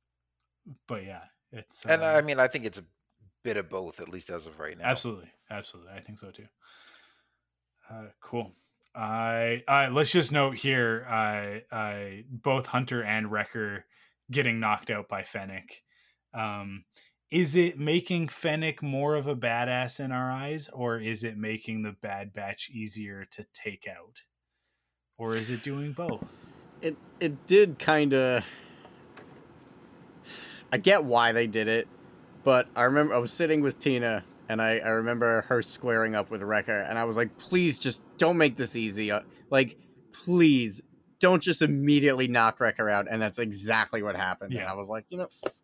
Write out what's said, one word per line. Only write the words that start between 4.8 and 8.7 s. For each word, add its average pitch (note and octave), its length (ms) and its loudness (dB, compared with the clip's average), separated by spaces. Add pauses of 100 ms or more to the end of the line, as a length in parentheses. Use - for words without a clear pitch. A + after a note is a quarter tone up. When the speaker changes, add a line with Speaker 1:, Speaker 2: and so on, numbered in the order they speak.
Speaker 1:
Absolutely. A2+ 400 -8 (180)
Absolutely. F#2+ 440 -14
I F#2+ 80 -16
think G#2+ 160 -20
so G2 140 -18
too. G#2+ 160 -20 (1400)
Uh, A2 180 -16 (140)
cool. A2 320 -8 (400)